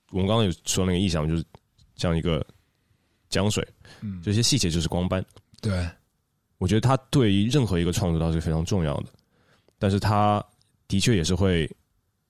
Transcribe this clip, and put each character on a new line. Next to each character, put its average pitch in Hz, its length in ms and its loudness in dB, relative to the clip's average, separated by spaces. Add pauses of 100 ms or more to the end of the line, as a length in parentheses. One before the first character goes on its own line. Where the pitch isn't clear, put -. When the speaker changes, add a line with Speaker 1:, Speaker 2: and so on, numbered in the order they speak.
(120)
Speaker 1:
我 95 60 -6
们 95 100 0
刚 110 100 2
刚 113 80 2
有 90 60 0 (140)
说 92 200 -2
那 92 80 0
个 87 40 0
意 98 100 0
象， 80 200 -2
就 80 100 0
是 80 60 -4 (520)
像 85 220 -2
一 78 40 -2
个 80 240 -2 (840)
江 98 200 0
水， 95 160 -2 (360)
Speaker 2:
嗯。 95 220 -10
Speaker 1:
这 101 100 0
些 113 80 2
细 113 160 2
节 90 120 0
就 82 120 0
是 78 60 -2
光 90 200 -2
斑。 92 160 -2 (380)
Speaker 2:
对。 92 260 -2 (680)
Speaker 1:
我 92 100 -2
觉 92 60 0
得 110 80 4
它 131 160 4 (140)
对 120 200 4
于 101 160 2
任 127 180 0
何 95 140 0
一 85 40 0
个 85 100 0
创 87 180 -2
作 80 80 0
都 82 140 0
是 82 80 -2
非 82 100 -2
常 80 140 -2
重 92 180 -2
要 73 180 -2
的， - 80 -12 (680)
但 101 120 0
是 98 100 2
它 104 440 2 (440)
的 98 120 -2
确 120 160 2
也 85 80 2
是 87 120 0
会 87 340 0 (600)